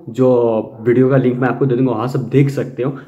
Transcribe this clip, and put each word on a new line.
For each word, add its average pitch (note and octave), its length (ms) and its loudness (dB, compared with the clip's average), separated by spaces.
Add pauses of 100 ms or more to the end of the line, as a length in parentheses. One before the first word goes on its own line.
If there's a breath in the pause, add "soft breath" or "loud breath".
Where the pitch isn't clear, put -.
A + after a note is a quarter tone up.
जो B2+ 200 2 (520)
video A#2+ 280 2
का C#3 80 2
link B2 220 2
मैं C3 100 0
आपको B2 180 -2
दे B2 100 0
दूँगा, B2+ 160 0
वहाँ A2+ 160 -4
सब A#2+ 200 -6
देख C#3 200 4
सकते A#2+ 340 -6
हो। C#3 140 -4 (120)